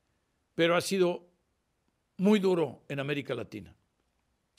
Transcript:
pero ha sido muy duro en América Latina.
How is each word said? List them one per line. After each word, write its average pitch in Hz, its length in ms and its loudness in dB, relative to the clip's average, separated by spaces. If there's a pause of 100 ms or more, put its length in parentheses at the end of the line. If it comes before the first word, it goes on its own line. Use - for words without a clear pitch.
(540)
pero 170 220 2
ha 170 40 2
sido 180 480 0 (880)
muy 208 220 4
duro 185 500 0
en 139 120 -6
América 139 340 -4
Latina. 101 400 -10 (840)